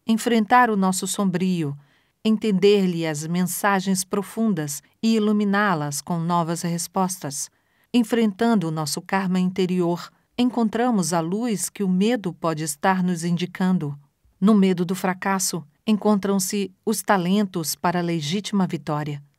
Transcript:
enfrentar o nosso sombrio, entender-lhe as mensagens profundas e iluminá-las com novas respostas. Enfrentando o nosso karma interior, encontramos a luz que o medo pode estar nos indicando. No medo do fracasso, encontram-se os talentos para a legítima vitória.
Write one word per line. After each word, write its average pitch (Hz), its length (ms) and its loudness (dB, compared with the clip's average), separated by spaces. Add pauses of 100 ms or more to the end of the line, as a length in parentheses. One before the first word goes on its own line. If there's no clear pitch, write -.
enfrentar 226 640 4
o 214 60 0
nosso 190 300 0
sombrio, 180 720 0 (480)
entender-lhe 202 840 2
as 156 200 -4
mensagens 185 760 0
profundas 196 800 -4 (200)
e 226 140 2
iluminá-las 202 840 0
com 175 180 -4
novas 170 440 0
respostas. 170 880 -4 (420)
Enfrentando 226 760 2
o - 20 -4
nosso 156 320 -4
karma 190 360 -2
interior, 180 720 0 (300)
encontramos 233 760 0
a 170 80 2
luz 202 480 -2
que - 140 -8
o 190 60 0
medo 190 440 0
pode 160 320 -4
estar 185 380 0
nos 175 220 -2
indicando. 175 760 -2 (420)
No 208 140 6
medo 185 300 4
do 185 100 -2
fracasso, 185 680 -4 (220)
encontram-se 202 880 0 (140)
os 220 160 -2
talentos 190 720 0
para 175 240 -2
a 175 40 0
legítima 170 640 -2
vitória. 147 560 -6 (160)